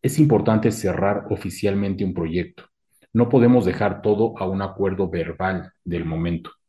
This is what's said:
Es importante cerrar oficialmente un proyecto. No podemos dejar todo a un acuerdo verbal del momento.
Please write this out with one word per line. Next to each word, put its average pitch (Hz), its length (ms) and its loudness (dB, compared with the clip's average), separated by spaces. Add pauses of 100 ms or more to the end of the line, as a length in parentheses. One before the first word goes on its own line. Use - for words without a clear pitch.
Es - 180 -2
importante 110 520 4
cerrar 98 580 -2
oficialmente 98 720 -2
un 92 120 -2
proyecto. 87 500 -6 (480)
No 117 160 2
podemos 120 380 6
dejar 92 340 -2
todo 107 380 0
a 95 100 -4
un 95 140 -2
acuerdo 95 480 -2
verbal 90 640 -6 (120)
del 85 220 -4
momento. 85 460 -4 (160)